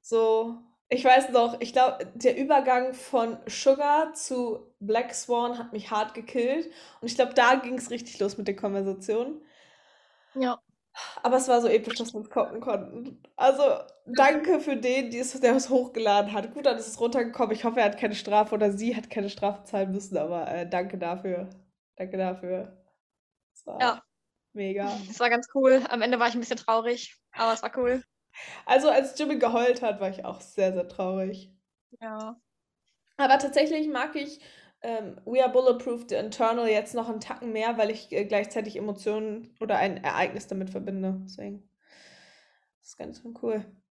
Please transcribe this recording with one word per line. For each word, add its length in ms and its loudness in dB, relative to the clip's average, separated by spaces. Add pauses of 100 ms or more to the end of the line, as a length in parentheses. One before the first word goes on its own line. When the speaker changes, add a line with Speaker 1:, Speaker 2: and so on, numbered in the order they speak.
Speaker 1:
So, 580 0 (320)
ich 140 0
weiß 260 8
noch, 300 2
ich 120 -8
glaub, 260 2 (160)
der 220 2
Übergang 580 2
von 440 -2 (100)
Sugar 640 2
zu 640 -6
Black 360 -2
Swan 440 -2
hat 140 -12
mich 180 -10
hart 240 -2
gekillt. 520 -2 (340)
Und 80 -8
ich 80 -6
glaub, 180 2
da 220 8
ging's 340 -6
richtig 300 -10
los 160 -2
mit 100 -6
der 100 -2
Konversation. 880 -4 (920)
Speaker 2:
Ja. 260 -2 (600)
Speaker 1:
Aber 160 4
es 100 0
war 140 6
so 60 2
episch, 260 2
dass 180 -6
wir 60 -8
uns 100 -12
gucken 320 -2
konnten. 600 -6 (140)
Also, 260 6 (420)
danke 560 4
für 160 -2
den, 340 0
die 100 -6
es, 200 -6
der 160 6
es 140 0
hochgeladen 640 2
hat. 180 -4
Gut, 140 -2
dann 100 4
ist 100 -8
es 140 -10
runtergekommen. 560 0
Ich 80 -10
hoffe, 160 0
er 60 6
hat 120 0
keine 160 -2
Strafe 400 2
oder 180 2
sie 220 -2
hat 140 -8
keine 220 -4
Strafe 340 -4
zahlen 280 -2
müssen, 260 -4
aber, 300 -4
äh, 200 -6
danke 300 -4
dafür. 500 -6 (480)
Danke 220 -8
dafür. 580 -6 (800)
Es 120 -20
war 140 -8
Speaker 2:
Ja. 220 0 (500)
Speaker 1:
mega. 320 -4
Speaker 2:
<laughs> 260 -8
Es 80 -14
war 120 2
ganz 240 0
cool. 340 6
Am 140 0
Ende 160 2
war 100 4
ich 60 -2
ein 60 -2
bisschen 180 -4
traurig, 580 -2 (160)
aber 220 0
es 80 -6
war 160 -8
cool. 240 0 (640)
Speaker 1:
Also, 240 6
als 280 2
Jimmy 200 -2
geheult 420 2
hat, 200 -2
war 100 -2
ich 160 -12
auch 160 -12
sehr, 320 -2
sehr 140 -4
traurig. 600 -6 (520)
Speaker 2:
Ja. 360 -12 (800)
Speaker 1:
Aber 220 6
tatsächlich 500 2
mag 280 -4
ich, 240 -10 (440)
ähm, 420 -8
We 180 2
Are 80 2
Bulletproof, 560 2
The 80 -2
Internal 500 0
jetzt 280 0
noch 140 -4
einen 120 -6
Tacken 320 -10
mehr, 260 -2
weil 120 2
ich, 200 -10
äh, 140 -2
gleichzeitig 500 -2
Emotionen 840 -6
oder 160 -2
ein 260 -2
Ereignis 460 -4
damit 220 -6
verbinde. 540 -6
Deswegen, 460 -16 (1120)
das 80 -20
ist 100 -20
ganz 220 -14
schön 220 -18
cool. 220 -4 (280)